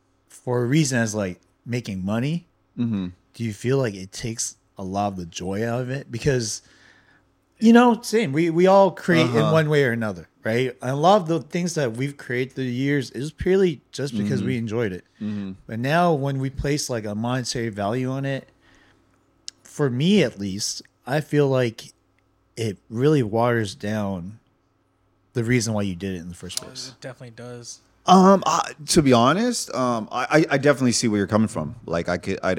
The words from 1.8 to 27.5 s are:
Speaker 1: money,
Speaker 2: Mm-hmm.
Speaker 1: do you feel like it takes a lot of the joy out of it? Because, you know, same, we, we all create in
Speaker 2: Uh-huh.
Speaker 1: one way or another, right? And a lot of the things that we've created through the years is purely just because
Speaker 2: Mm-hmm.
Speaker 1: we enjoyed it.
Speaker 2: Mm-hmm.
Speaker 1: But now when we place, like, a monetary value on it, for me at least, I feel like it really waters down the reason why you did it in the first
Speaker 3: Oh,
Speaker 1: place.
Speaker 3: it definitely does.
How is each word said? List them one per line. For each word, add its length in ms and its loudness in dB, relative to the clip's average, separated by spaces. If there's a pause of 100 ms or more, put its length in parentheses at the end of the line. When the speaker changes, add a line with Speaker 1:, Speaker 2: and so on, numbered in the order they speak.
Speaker 1:
money, 420 -2 (320)
Speaker 2:
Mm-hmm. 300 -2 (260)
Speaker 1:
do 100 -8
you 80 -4
feel 260 0
like 160 -2
it 180 -14
takes 440 -8 (200)
a 80 -10
lot 240 -2
of 80 -8
the 100 -10
joy 400 -6
out 160 -4
of 80 -8
it? 220 -10
Because, 500 -2 (960)
you 140 6
know, 300 6
same, 300 -2
we, 180 0
we 180 4
all 240 6
create 380 2
in 60 0
Speaker 2:
Uh-huh. 160 4
Speaker 1:
one 160 4
way 160 4
or 80 2
another, 360 -4 (160)
right? 380 -2
And 100 -4
a 40 -2
lot 260 6
of 60 -8
the 140 0
things 320 -4
that 220 0
we've 200 -4
created 380 -6
through 100 -6
the 80 -4
years 400 -2
is 200 -8
purely 480 0 (120)
just 240 -6
because 240 -2
Speaker 2:
Mm-hmm. 80 -4
Speaker 1:
we 100 -2
enjoyed 340 -2
it. 120 -12 (160)
Speaker 2:
Mm-hmm. 320 -8 (140)
Speaker 1:
But 120 -10
now 340 2
when 280 -2
we 100 -4
place, 400 -4
like, 140 -4
a 100 -6
monetary 540 -4
value 420 -4
on 140 -6
it, 240 -6 (1120)
for 280 -2
me 340 2
at 160 -4
least, 420 -6 (240)
I 140 -2
feel 280 2
like 440 -2 (640)
it 220 -4 (120)
really 320 2
waters 540 0
down 640 -6 (920)
the 100 -2
reason 300 0
why 80 0
you 120 -4
did 200 -8
it 40 -8
in 100 -14
the 60 -12
first 280 -12
Speaker 3:
Oh, 40 -16
Speaker 1:
place. 220 -16
Speaker 3:
it 120 -20
definitely 360 -16
does. 440 -18 (260)